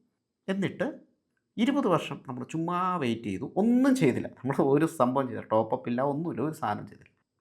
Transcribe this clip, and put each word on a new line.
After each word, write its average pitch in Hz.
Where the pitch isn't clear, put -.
എന്നിട്ട് 190
ഇരുപത് 240
വർഷം 151
നമ്മൾ 123
ചുമ്മാ 175
വെയിറ്റ് 117
ചെയ്തു, 98
ഒന്നും 247
ചെയ്തില്ല. 120
നമ്മൾ -
ഒരു 151
സംഭവം 131
ചെയ്തില്ല, 107
ടോപ്പ് 110
അപ്പ് 123
ഇല്ല, 120
ഒന്നുമില്ല, 143
ഒരു 156
സാധനം 104
ചെയ്തില്ല. -